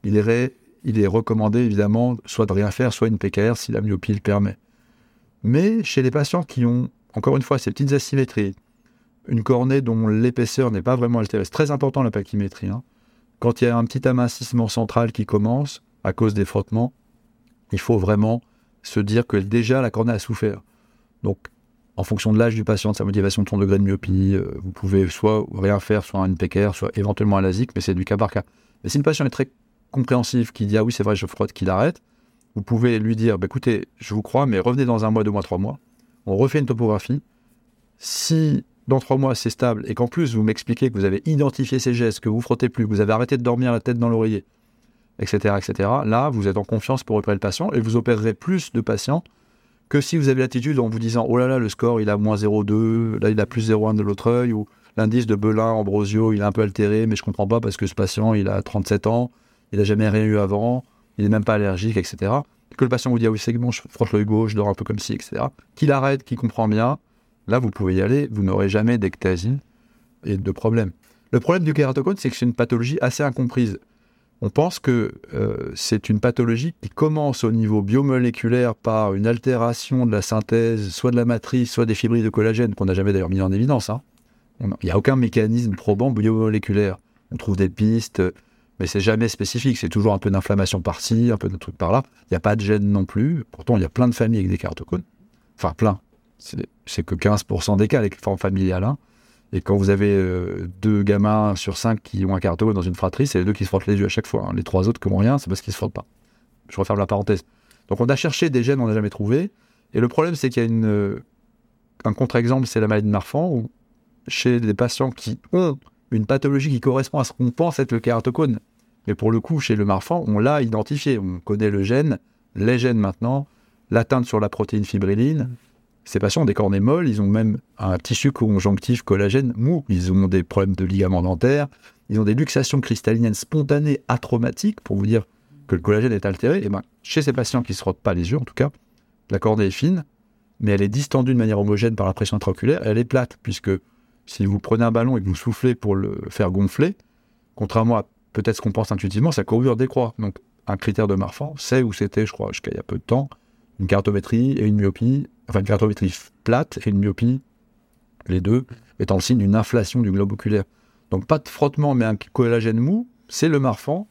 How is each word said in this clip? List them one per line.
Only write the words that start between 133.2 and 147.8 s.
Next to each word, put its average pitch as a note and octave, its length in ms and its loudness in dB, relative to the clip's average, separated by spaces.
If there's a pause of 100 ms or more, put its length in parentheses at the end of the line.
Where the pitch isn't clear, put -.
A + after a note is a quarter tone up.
spontanées D3 760 0
atraumatiques, B2 720 -2
pour - 160 -6
vous G2+ 100 -2
dire A2 200 0 (400)
que - 80 0
le E2+ 80 -2
collagène G#2+ 300 2
est G2+ 120 -2
altéré. A#2 400 0
Et G3+ 60 -2
ben, G2 100 -2 (220)
chez - 180 -2
ces C#3 140 0
patients B2 280 -2
qui G2+ 120 -6
se - 60 -10
frottent - 200 -4
pas G2 140 0
les F2 160 -2
yeux, C#3+ 80 0
en B2+ 60 -4
tout - 100 -16
cas, C#3 160 0 (600)
la G2 80 0
cornée G#2+ 280 2
est F#2 40 2
fine, E3 340 -2 (560)
mais G#2 120 2
elle G2 80 2
est G2+ 80 2
distendue C3 460 0
de A#2+ 40 2
manière A2 220 2
homogène G#2 340 2
par G2+ 120 -2
la F#2+ 80 0
pression G#2+ 240 -2
intraoculaire, A#2+ 480 0
et - 20 2
elle G#2+ 80 2
est A#2+ 80 2
plate, B2 380 -2
puisque - 280 -6 (540)
si - 220 -4
vous G2+ 120 2
prenez A2+ 260 0
un A2+ 80 2
ballon A#2 260 2
et - 40 0
que F#2 40 -4
vous F#2 80 0
soufflez A#2+ 400 0
pour G#2 200 -2
le G2+ 360 -4
faire F#2+ 200 0
gonfler, G2+ 460 0 (580)
contrairement A2+ 440 0